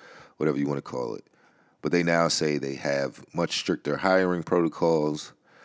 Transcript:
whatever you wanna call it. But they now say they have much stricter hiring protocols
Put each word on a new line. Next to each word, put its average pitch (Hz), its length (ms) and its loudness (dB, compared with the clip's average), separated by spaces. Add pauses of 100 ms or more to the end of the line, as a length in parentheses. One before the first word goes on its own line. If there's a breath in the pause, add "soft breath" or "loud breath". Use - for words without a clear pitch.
(380 loud breath)
whatever 76 200 0
you 71 100 0
wanna 71 140 -2
call 60 340 -6
it. 50 100 -16 (560 soft breath)
But 76 100 -2
they 87 120 4
now 85 240 4
say 78 300 0
they 67 180 -6
have 69 480 -4 (100)
much - 240 -2
stricter 73 400 -4
hiring 92 460 2
protocols 80 920 0 (320 soft breath)